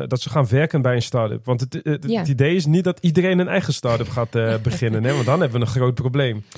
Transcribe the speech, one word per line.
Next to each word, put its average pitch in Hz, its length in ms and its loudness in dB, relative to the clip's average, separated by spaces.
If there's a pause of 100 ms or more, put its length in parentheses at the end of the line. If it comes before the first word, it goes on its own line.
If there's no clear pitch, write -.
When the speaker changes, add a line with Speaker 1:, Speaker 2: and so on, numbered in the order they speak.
Speaker 1:
dat 123 140 -2
ze - 80 -10
gaan 139 180 2
werken 143 340 2
bij 123 140 2
een 120 60 0
start-up. 113 440 -2
Want 123 160 0
het, 131 200 -8
eh, 156 120 -2
het - 160 -6
Speaker 2:
Ja. 214 160 0
Speaker 1:
idee 143 300 2
is 175 100 0
niet 165 180 4
dat 175 180 -2
iedereen 180 380 2
een 180 80 0
eigen 180 260 -2
start-up 117 360 -2
gaat, 120 260 -4
eh, 113 240 0
Speaker 2:
<laughs> 110 40 -6
Speaker 1:
beginnen, 113 400 0
hè? 131 100 2
Want 131 120 0
dan 139 160 2
hebben 123 180 0
we 117 60 0
een - 60 -2
groot 127 220 2
probleem. 123 500 -2 (140)